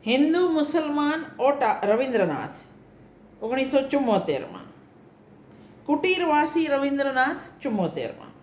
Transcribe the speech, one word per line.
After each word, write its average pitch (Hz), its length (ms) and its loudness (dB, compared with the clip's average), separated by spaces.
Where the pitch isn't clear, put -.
હિન્દુ 320 420 4
મુસલમાન 302 760 0
ઓટા-, 269 440 2
રવિન્દ્રનાથ, 208 720 0
ઓગણીસો 262 460 0
ચુમ્મોતેરમાં. 180 760 0
કુટીરવાસી 320 800 2
રવિન્દ્રનાથ, 277 960 -2
ચુમ્મોતેરમાં. 180 640 -4